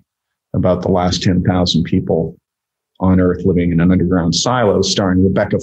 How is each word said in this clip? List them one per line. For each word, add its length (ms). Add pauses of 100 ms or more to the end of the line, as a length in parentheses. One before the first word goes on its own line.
(540)
about 300
the 80
last 320
ten 200
thousand 420
people 520 (640)
on 200
Earth 260
living 260
in 100
an 100
underground 440
silo, 480
starring 400
Rebecca 400